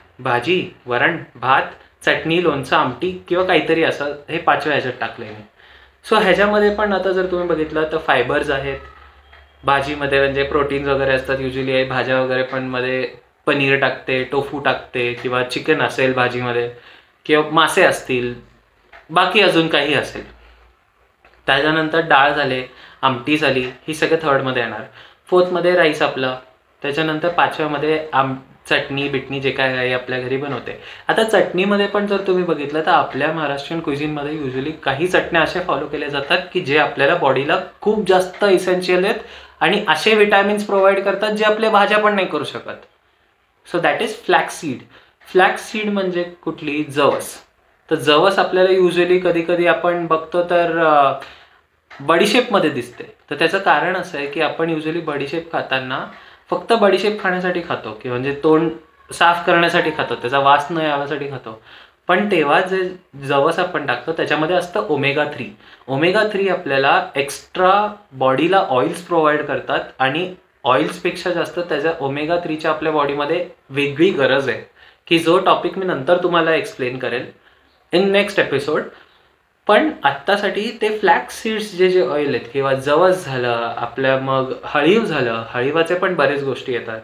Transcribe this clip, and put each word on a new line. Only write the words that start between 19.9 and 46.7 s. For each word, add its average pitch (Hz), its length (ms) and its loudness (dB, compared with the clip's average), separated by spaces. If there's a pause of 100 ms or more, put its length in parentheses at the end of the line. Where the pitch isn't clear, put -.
असेल. - 380 -6 (1120)
त्याच्यानंतर 156 540 2
डाळ 147 320 4
झाले, 131 320 -2 (380)
आमटी 131 340 0
झाली, 135 240 0
ही 127 340 -8
सगळं 160 280 2
थर्डमध्ये 131 400 0
येणार. 110 200 -8 (480)
फोर्थमध्ये 180 440 4
rice 156 280 2
आपलं, 131 340 -2 (460)
त्याच्यानंतर 156 460 -2
पाचव्यामध्ये 151 840 0
आम-, 131 220 0 (340)
चटणी 139 400 -2
बिटणी 139 320 -4
जे 131 100 0
काय 131 260 0
आहे 127 160 -2
आपल्या 127 280 -4
घरी 127 160 -4
बनवते. 131 460 -8 (260)
आता 220 160 2
चटणीमध्ये 202 640 2
पण 202 200 -2
जर 202 100 0 (100)
तुम्ही 185 180 2
बघितलं, 151 360 -2
तर 170 100 0
आपल्या 143 420 2
महाराष्ट्रीयन 156 500 -4
क्युझिनमध्ये 151 560 -4
usually 131 320 -4 (120)
काही 143 260 -2
चटण्या 170 340 2
अशा 165 180 -2
फॉलो 151 260 -4
केल्या 147 220 -6
जातात 143 300 -2 (140)
की 185 80 0
जे 143 180 0
आपल्याला 147 360 2
बॉडीला 147 460 2 (200)
खूप 202 280 0
जास्त 185 360 2
essential 185 600 2
आहेत 220 160 -2 (400)
आणि 202 280 2
असे 214 260 2
vitamins 208 500 4
provide 196 400 4
करतात 208 280 0
जे 208 120 0
आपल्या 220 260 2
भाज्या 202 280 4
पण 208 160 2
नाही 190 120 0
करू 143 180 -4
शकत. 110 360 -12 (920)
So 175 60 0
that 151 160 2
is 214 120 -4 (200)
flaxseed. 160 500 -2 (540)
फ्लॅक्ससीड 208 540 0
म्हणजे 190 360 -2
कुठली? 151 600 -6